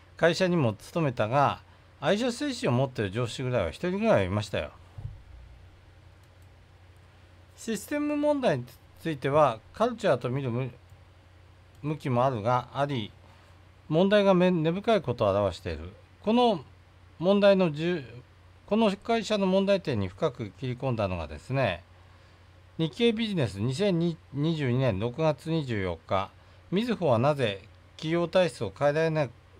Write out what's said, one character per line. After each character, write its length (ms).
会 160
社 140
に 100
も 160
勤 320
め 60
た 160
が、 340
愛 160
社 140
精 200
神 160
を 40
持 160
っ 20
て 140
い 20
る 60
上 160
司 160
ぐ 80
ら 100
い 40
は 40
一 200
人 100
ぐ 60
ら 80
い 20
は 80
い 60
ま 120
し 80
た 80
よ。 140
シ 200
ス 80
テ 140
ム 180
問 240
題 160
に 80
つ 80
い 80
て 120
は、 300
カ 120
ル 100
チ 120
ャ 60
ー 40
と 140
見 100
る 80
む-、 220
向 140
き 120
も 160
あ 60
る 100
が、 320
あ 120
り、 260
問 180
題 160
が 120
め-、 160
根 200
深 260
い 40
こ 140
と 100
を 100
表 200
し 40
て 120
い 60
る。 120
こ 100
の 320
問 220
題 160
の 160
じ 160
ゅ-、 160
こ 100
の 180
会 300
社 140
の 80
問 180
題 160
点 180
に 80
深 240
く 280
切 80
り 80
込 160
ん 40
だ 120
の 100
が 100
で 120
す 100
ね、 340
日 180
経 160
ビ 160
ジ 60
ネ 140
ス 120
二 140
千 240
二 180
十 160
二 60
年 220
六 200
月 300
二 160
十 160
四 240
日、 240
み 160
ず 100
ほ 120
は 100
な 160
ぜ 280
企 160
業 140
体 240
質 120
を 140
変 120
え 40
ら 120
れ 40
な-、 180